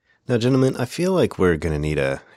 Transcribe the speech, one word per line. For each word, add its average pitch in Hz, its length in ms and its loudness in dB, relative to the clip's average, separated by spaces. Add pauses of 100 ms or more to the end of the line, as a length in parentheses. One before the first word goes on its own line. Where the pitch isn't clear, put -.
(280)
Now, 123 100 2
gentlemen, 131 380 2
I 123 100 -4
feel 180 260 -4
like 156 260 0
we're 90 180 4
gonna 76 220 -4
need 76 200 -2
a 69 240 -2 (140)